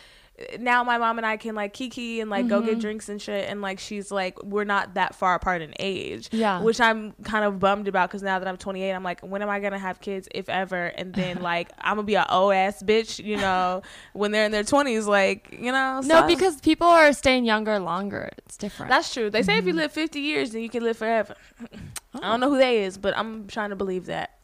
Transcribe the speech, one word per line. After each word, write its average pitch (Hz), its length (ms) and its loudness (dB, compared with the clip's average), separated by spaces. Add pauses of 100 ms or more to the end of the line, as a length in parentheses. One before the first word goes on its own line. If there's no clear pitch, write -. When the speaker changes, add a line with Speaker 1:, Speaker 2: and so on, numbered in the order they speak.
(380)
Speaker 1:
uh, - 220 -14
now 247 240 2
my 240 140 2
mom 233 220 0
and 226 60 -4
I 220 120 -2
can, 220 180 -8
like, 208 160 -4
kiki 233 480 -8
and, 220 100 -6
like, 220 200 0
go 233 100 4
get 226 120 0
Speaker 2:
Mm-hmm. 226 100 0
Speaker 1:
drinks 214 260 -6
and 208 140 -10
shit. 202 280 -6
And, 202 120 -8
like, 196 180 -8
she's 202 320 -10
like, 185 320 -4
we're 202 220 -2
not 196 300 -2
that 190 200 0
far 185 200 2
apart 175 260 -2
in 151 180 -12
age. 196 540 -6
Speaker 2:
Yeah. 214 300 0
Speaker 1:
Which 226 180 2
I'm 220 320 2 (100)
kind 214 220 0
of 202 160 0
bummed 202 260 2
about 185 240 2
'cause 196 100 -10
now 190 180 0
that 185 100 -6
I'm 185 80 -8
twenty-eight, 190 340 -4
I'm 185 120 -6
like, 180 180 -6
"When 196 200 -6
am 208 80 -2
I 202 120 -2
gonna 196 180 -4
have 190 220 -8
kids, 190 340 -8
if 185 140 -6
ever?" 185 380 -2
And 180 260 -8
then, 180 280 -4
Speaker 2:
<laughs> 180 100 -4
Speaker 1:
like, 175 180 -4 (100)
I'm 196 160 -2
gonna 214 80 -4
be 208 120 0
a 175 140 4
old 196 260 4
ass 190 280 0
bitch, 220 400 0
you 208 140 -4
know, 185 440 0 (160)
Speaker 2:
<laughs> - 140 -20
Speaker 1:
when 208 200 -2
they're 214 120 4
in 214 80 2
their 208 140 0
twenties, 233 420 2
like, 196 400 4 (100)
you 247 140 -4
know, 262 320 0
Speaker 2:
No, 320 200 8
Speaker 1:
so. - 40 4
Speaker 2:
because 339 320 2
people 311 280 4
are 320 260 10
staying 254 320 2
younger 214 340 2
longer. 190 600 -4
It's - 180 -20
different. - 320 -10
Speaker 1:
That's 294 240 2
true. 226 160 -2
They 214 140 2
say 403 140 4
if 427 60 2
you 370 80 2
Speaker 2:
Mm-hmm. 330 80 0
Speaker 1:
live 302 140 -2
fifty 311 260 -4
years, 285 320 -2
then 226 100 -6
you 226 80 -8
can 233 140 -4
live 226 140 0
forever. 220 380 -2 (260)
I 233 60 -14 (480)
Speaker 2:
Oh. 247 40 -10 (120)
Speaker 1:
don't 233 100 2
know 254 80 4
who 285 80 4
they 247 260 4
is, 190 140 -6
but 196 200 0
I'm 220 300 -6
trying 208 220 -6
to 202 80 -8
believe 185 300 -4
that. 165 240 -6 (120)